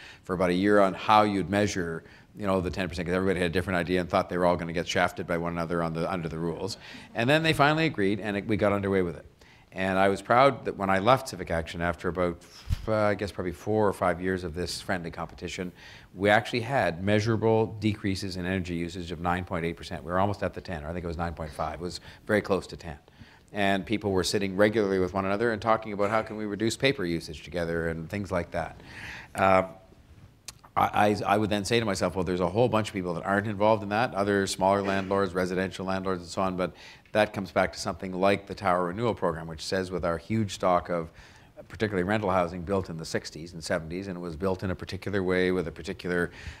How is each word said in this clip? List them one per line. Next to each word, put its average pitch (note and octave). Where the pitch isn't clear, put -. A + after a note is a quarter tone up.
for F#2
about F2+
a F2+
year G2+
on F#2+
how G#2+
you'd G2
measure, F#2+
you G#2
know, F#2+
the F2
ten F#2
percent, E2
'cause F2+
everybody F#2
had F2+
a -
different F2+
idea F2
and F2+
thought F#2
they F2
were F2+
all F2
gonna E2+
get E2+
shafted F2+
by E2+
one E2+
another E2+
on E2
the, E2
under F2
the D#2+
rules. E2+
And A#2
then D#3
they D#3+
finally D3+
agreed, G#2
and G2+
it, G2+
we G#2+
got G2+
underway G2
with E2+
it. -
And F#2+
I G2
was G2
proud A#2+
that G2
when G2
I F#2+
left A#2+
Civic F2+
Action E2+
after F2
about, F2
uh, A2
I G#2
guess G2+
probably F2+
four G#2+
or F2+
five F2+
years F#2
of E2
this F2
friendly E2+
competition, F2
we G2+
actually A#2
had G2
measurable G#2+
decreases G2
in F2+
energy F2+
usage E2+
of D#2+
nine F2
point E2+
eight E2+
percent. D#2
We D#2+
were F2+
almost G2+
at F2+
the F2
ten, E2
or D2
I E2+
think F2
it F2
was E2
nine E2+
point D#2
five. D#2
It D#2
was F2
very G#2
close F#2
to D#2+
ten. D2+
And G2
people G#2
were F#2
sitting G2
regularly G2+
with F2+
one G2
another G#2
and G#2+
talking A2
about G2+
how A2
can G#2+
we G#2+
reduce G#2
paper C3+
usage E2
together E2
and D#2+
things G2+
like F2
that. D#2+
Uh, F#2+
I, G2+
I, F#2+
I G#2
would G#2+
then G#2
say A#2
to A2+
myself, F#2+
Well, F#2
there's F2+
a F2
whole A2+
bunch G#2+
of -
people F2+
that E2
aren't G2+
involved G#2
in G2+
that, A2
other G2+
smaller G2
landlords, G2
residential F#2
landlords, F#2+
and E2+
so -
on, F#2
but F2+
that G#2+
comes F#2+
back F#2
to -
something F#2+
like F#2+
the F#2+
Tower F2+
Renewal G#2
Program, E2
which D#2+
says F#2+
with F2
our E2+
huge A2
stock F2+
of E2+
particularly G2+
rental G#2
housing F2+
built F#2
in E2+
the D#2+
sixties F2
and D#2+
seventies, F2+
and F2+
it -
was F2
built F#2
in F#2+
a F2
particular F#2+
way F#2
with F2+
a E2
particular, F2